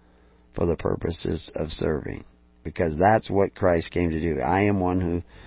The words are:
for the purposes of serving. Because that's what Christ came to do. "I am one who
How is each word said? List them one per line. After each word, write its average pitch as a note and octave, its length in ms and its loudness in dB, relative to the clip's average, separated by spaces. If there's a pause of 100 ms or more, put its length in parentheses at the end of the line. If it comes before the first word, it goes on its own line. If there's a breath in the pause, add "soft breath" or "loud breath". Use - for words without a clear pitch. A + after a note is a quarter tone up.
(540)
for - 120 0
the D#2+ 100 2
purposes - 760 -4
of D#2 160 -4
serving. - 540 -4 (400)
Because D#2+ 340 -2
that's G#2+ 320 4
what F#2+ 240 2
Christ F2 380 2
came F2 180 0
to D#2+ 100 -2
do. D#2 200 -2
"I F2 220 2
am G2+ 180 2
one F2+ 200 0
who E2+ 220 -2 (240 soft breath)